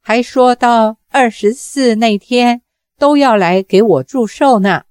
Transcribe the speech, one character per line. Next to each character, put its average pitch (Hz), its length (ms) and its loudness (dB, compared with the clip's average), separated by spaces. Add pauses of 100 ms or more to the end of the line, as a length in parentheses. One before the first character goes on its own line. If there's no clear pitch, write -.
还 240 220 -2
说 247 320 0
到 233 440 0 (100)
二 262 220 0
十 208 220 -4
四 254 440 -2
那 220 200 0
天 240 460 -2 (360)
都 294 180 2
要 269 200 2
来 185 260 0
给 190 200 2
我 175 200 2
祝 240 240 -4
寿 254 320 0
呢。 190 320 -2